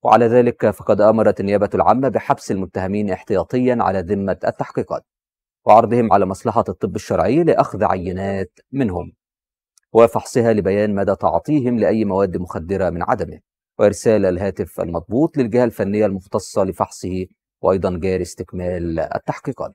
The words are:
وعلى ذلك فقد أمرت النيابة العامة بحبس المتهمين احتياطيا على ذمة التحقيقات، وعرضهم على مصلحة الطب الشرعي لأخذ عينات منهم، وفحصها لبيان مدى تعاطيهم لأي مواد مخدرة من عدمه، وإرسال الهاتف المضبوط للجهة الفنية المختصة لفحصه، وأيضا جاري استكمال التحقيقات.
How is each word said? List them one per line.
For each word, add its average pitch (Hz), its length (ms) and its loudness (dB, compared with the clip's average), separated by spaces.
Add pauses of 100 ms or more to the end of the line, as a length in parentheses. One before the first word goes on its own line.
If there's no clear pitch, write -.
وعلى 117 220 6
ذلك 120 440 2
فقد 104 300 0
أمرت 107 400 4
النيابة 101 340 0
العامة 107 340 2
بحبس 117 420 -2
المتهمين 98 600 -4
احتياطيا 120 680 -2
على 95 200 0
ذمة 95 440 -2
التحقيقات، - 580 -6 (640)
وعرضهم 113 460 6
على 98 140 4
مصلحة 107 420 -2
الطب 92 280 -6
الشرعي 104 460 0
لأخذ 131 420 2
عينات 92 720 -4 (140)
منهم، 90 400 -4 (800)
وفحصها 117 600 4
لبيان 104 420 0
مدى 98 200 0
تعاطيهم 120 640 0
لأي 110 260 2
مواد 95 320 0
مخدرة 90 540 -4
من 85 120 -6
عدمه، 85 360 -4 (400)
وإرسال 104 480 2
الهاتف 92 540 -4
المضبوط 92 560 -2
للجهة 123 280 2
الفنية 107 420 -2
المختصة 98 580 -4
لفحصه، 92 640 -6 (360)
وأيضا 90 360 0
جاري 92 240 -2
استكمال 87 800 -6
التحقيقات. - 760 -8